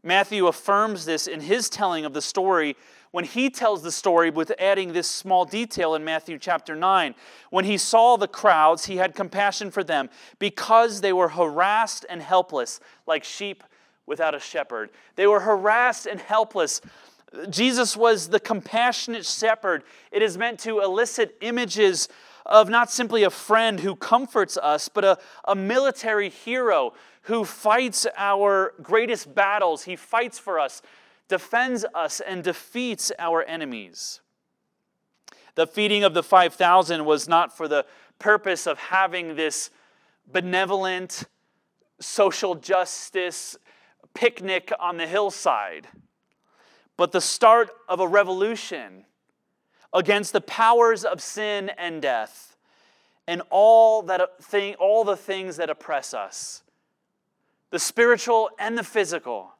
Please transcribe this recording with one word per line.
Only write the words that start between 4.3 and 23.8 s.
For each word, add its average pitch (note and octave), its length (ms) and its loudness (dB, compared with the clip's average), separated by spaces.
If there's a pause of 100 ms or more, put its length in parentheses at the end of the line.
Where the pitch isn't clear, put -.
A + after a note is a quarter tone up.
adding F#3+ 340 0
this E3+ 160 -4
small F#3 340 0
detail F#3+ 520 -4
in D#3 100 -6
Matthew D#3+ 320 -6
chapter E3 380 -6
nine. F3 400 0 (340)
When F#3 160 0
he G3+ 140 0
saw A#3 360 4
the G3 120 -2
crowds, D#3+ 580 4
he F#3+ 120 -6
had F#3 180 -2
compassion G3 560 -4
for G3 120 -4
them C#3+ 280 -4 (260)
because G#3+ 640 2
they F#3+ 120 2
were F3+ 160 2
harassed F3 760 0
and F3 140 -12
helpless, F3+ 580 -2 (280)
like D#3 160 -2
sheep G3 400 -12 (420)
without D3+ 300 -2
a C#3 40 -12
shepherd. A#2+ 520 -8 (240)
They F#3+ 100 2
were G#3 140 6
harassed G#3+ 640 2
and G3 160 -8
helpless. G#3 580 -2 (680)
Jesus A#3 480 0
was G#3+ 320 2
the G3+ 100 2
compassionate A3+ 880 -4
shepherd. G#3+ 580 -2 (280)
It G3+ 100 0
is F#3 160 0
meant A3+ 220 -4
to A3 200 -4
elicit G#3 640 -2
images G#3 680 0 (380)
of G#3+ 240 8
not A#3 200 2
simply A3+ 340 0
a G3+ 60 6
friend G#3+ 520 2